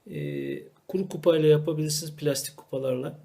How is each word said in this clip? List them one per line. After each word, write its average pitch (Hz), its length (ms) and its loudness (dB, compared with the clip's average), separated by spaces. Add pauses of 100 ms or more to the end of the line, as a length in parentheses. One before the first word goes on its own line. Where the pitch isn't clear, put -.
(100)
E, 143 520 -6 (260)
kuru 190 200 -8
kupayla 160 400 4
yapabilirsiniz, 151 680 2
plastik - 400 -2
kupalarla. 131 680 -4